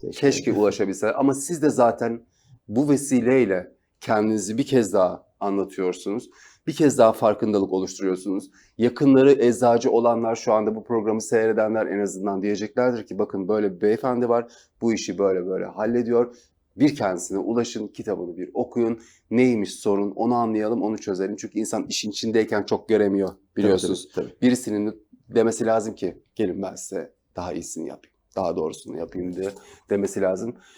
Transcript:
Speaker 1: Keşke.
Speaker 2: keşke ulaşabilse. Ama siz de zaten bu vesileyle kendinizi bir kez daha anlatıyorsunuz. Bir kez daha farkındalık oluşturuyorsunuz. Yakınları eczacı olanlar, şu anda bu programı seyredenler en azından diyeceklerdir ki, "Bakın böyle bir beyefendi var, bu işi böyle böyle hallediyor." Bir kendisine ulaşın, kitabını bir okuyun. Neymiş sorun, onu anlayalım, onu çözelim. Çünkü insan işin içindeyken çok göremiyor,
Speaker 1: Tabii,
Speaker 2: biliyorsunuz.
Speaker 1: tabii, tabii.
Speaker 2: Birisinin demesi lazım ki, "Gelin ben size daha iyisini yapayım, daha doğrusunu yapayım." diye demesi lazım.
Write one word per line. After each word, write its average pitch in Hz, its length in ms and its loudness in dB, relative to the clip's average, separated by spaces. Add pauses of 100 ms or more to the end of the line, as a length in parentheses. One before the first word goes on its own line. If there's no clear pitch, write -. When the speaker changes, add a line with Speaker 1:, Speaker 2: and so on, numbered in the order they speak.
Speaker 1:
Keşke. - 200 -10
Speaker 2:
keşke 131 320 2
ulaşabilse. 101 600 0
Ama 135 200 2
siz 151 280 -6
de 151 80 4
zaten 117 520 0 (460)
bu 131 220 0
vesileyle 123 840 2 (300)
kendinizi 107 560 0
bir 131 80 0
kez 113 280 2
daha 90 320 2 (140)
anlatıyorsunuz. 98 920 -4 (380)
Bir 151 60 -4
kez 143 240 2
daha 113 160 8
farkındalık 104 600 2
oluşturuyorsunuz. 95 800 -4 (260)
Yakınları 131 540 6
eczacı 120 600 4
olanlar, 117 440 2
şu 113 180 0
anda 110 220 0
bu 107 80 -10
programı 110 380 -2
seyredenler 110 640 0
en 98 120 -2
azından 98 420 -4
diyeceklerdir 107 640 -2
ki, - 140 -8
"Bakın 101 280 -4
böyle 104 280 0
bir 87 60 -12
beyefendi 120 480 0
var, 120 220 0 (300)
bu 117 120 2
işi 98 240 -6
böyle 95 280 2
böyle 95 200 -4
hallediyor." 117 720 0 (400)
Bir 147 200 2
kendisine 95 440 -2
ulaşın, 117 480 -2
kitabını 90 500 -8
bir 90 160 -10
okuyun. 120 460 -2 (320)
Neymiş 117 440 2
sorun, 101 360 -2
onu 117 240 0
anlayalım, 110 480 0
onu 107 140 -2
çözelim. 98 380 -4
Çünkü - 240 -8
insan - 300 -4
işin 104 220 -6
içindeyken 110 520 0
çok - 260 -4
göremiyor, 101 380 2
Speaker 1:
Tabii, 87 100 -10 (200)
Speaker 2:
biliyorsunuz. 95 580 0
Speaker 1:
tabii, - 100 -4
tabii. - 160 -18
Speaker 2:
Birisinin 107 600 0 (340)
demesi 113 300 2
lazım 110 300 0
ki, 90 220 -6 (180)
"Gelin 95 260 -2
ben 92 140 -8
size - 360 -10 (240)
daha 90 180 -8
iyisini 80 340 -10
yapayım, - 280 -18 (200)
daha 90 200 -2
doğrusunu 78 420 -6
yapayım." 90 380 -8
diye 95 140 -6 (400)
demesi 98 320 -2
lazım. 95 340 -2 (220)